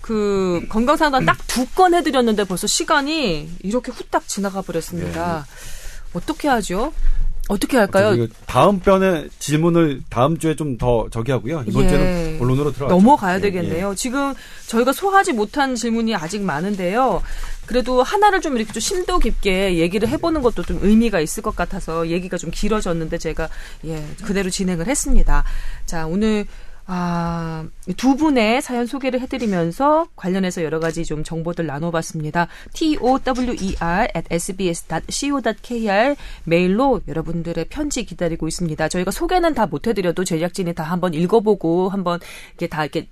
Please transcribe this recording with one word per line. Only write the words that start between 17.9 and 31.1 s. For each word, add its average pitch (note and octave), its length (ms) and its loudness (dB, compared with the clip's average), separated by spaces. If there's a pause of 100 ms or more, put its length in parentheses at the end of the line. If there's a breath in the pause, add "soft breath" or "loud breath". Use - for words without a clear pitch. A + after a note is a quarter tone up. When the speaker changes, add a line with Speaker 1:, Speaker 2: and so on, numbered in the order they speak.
Speaker 1:
하나를 G4+ 380 4
좀 C#4+ 160 -2
이렇게 A3 160 -2
좀 A3 80 -6
심도 F4+ 380 0
깊게 F#3+ 580 2
얘기를 F#3 320 2
해보는 D#4 320 0
것도 A3+ 220 0
좀 F3 180 -4
의미가 G#3 400 4
있을 D#3+ 220 -4
것 G#3+ 120 -4
같아서 E3+ 540 -4
얘기가 F3+ 280 -4
좀 E3+ 140 -8
길어졌는데 F3 680 -2
제가, D#3+ 280 -4 (380 loud breath)
예, D#3 180 -8 (200)
그대로 F#3+ 260 -2
진행을 F3+ 380 -2
했습니다. - 560 6 (420 loud breath)
자, D#3+ 220 -2
오늘, G#3 380 0 (400 soft breath)
아, E3+ 800 -4 (320)
두 C4 220 2
분의 C4 440 4
사연 A#3+ 240 -4
소개를 B3+ 360 -4
해드리면서 B3+ 840 0 (100)
관련해서 F#3 480 -2
여러 D#3 160 -2
가지 D#3+ 240 -2
좀 D3+ 180 -4